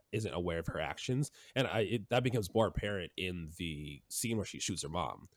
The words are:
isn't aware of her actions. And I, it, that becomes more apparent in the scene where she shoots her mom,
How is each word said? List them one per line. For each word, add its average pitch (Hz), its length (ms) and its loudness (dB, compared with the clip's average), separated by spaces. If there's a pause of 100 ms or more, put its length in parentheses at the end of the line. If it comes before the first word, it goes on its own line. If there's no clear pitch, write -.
(120)
isn't 107 220 0
aware 85 260 2
of 82 80 -4
her 85 120 -2
actions. 127 520 0 (240)
And 131 120 4
I, 92 140 2
it, 101 280 0
that 123 140 4
becomes 117 300 0
more 110 140 6
apparent 95 500 -2
in 90 400 -2
the 73 520 -4
scene 113 280 0
where 101 80 0
she - 140 -8
shoots - 240 -2
her 71 60 -4
mom, 69 480 -2